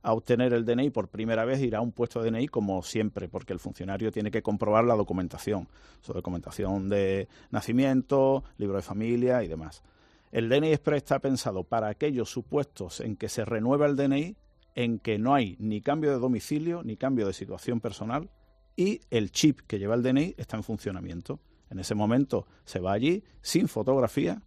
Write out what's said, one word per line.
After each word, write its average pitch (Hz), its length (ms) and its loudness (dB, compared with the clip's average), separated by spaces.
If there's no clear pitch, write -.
a 113 120 0
obtener 120 400 2
el 117 120 2
D 120 100 2
N 127 100 2
I 143 60 2
por 101 180 -2
primera 110 360 0
vez 135 160 0
irá 110 180 0
a 113 40 0
un 120 80 -2
puesto 120 300 -2
de 113 100 0
D 113 80 -2
N 127 60 0
I 151 40 -4
como 95 340 -2
siempre, 101 460 -4
porque 92 240 -8
el 90 60 -6
funcionario 98 540 -6
tiene 104 180 -4
que 107 120 -2
comprobar 107 420 4
la 120 100 4
documentación, 92 760 -2
su - 120 -12
documentación 95 760 -4
de 98 400 2
nacimiento, 131 920 2
libro 98 180 -2
de 95 60 -2
familia 120 600 0
y 90 60 -4
demás. 80 340 -10
El 113 180 0
D 131 100 6
N 156 100 2
I 156 40 6
Express 147 300 2
está 139 160 2
pensado 117 460 -2
para 110 240 0
aquellos 120 420 -2
supuestos 127 720 -4
en 104 160 -4
que 107 120 -8
se 110 160 -4
renueva 120 420 2
el 143 100 2
D 139 80 2
N 135 140 2
I, 170 180 -4
en 117 240 0
que 107 180 0
no 123 160 2
hay 104 240 2
ni 107 220 -2
cambio 147 320 0
de 131 60 0
domicilio, 151 680 -2
ni 113 120 -8
cambio 127 300 0
de 95 60 0
situación 101 480 -4
personal, 117 500 -6
y 196 240 0
el 107 220 0
chip - 340 4
que 104 140 -4
lleva 104 160 0
el 120 80 2
D 127 60 2
N 135 120 4
I 185 160 -4
está - 180 -8
en 107 60 -6
funcionamiento. 92 760 -8
En 95 100 -10
ese 98 160 -2
momento 113 500 2
se - 140 -6
va 92 140 0
allí 151 320 0
sin - 240 0
fotografía. 139 800 0